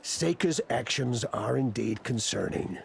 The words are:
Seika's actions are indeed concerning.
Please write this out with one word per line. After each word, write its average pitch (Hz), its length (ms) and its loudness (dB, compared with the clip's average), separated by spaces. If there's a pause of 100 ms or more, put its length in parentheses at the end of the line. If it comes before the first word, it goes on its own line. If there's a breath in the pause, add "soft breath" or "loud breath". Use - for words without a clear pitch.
Seika's 170 580 2 (100)
actions 123 560 0
are 120 320 0
indeed 110 440 0
concerning. 98 840 -2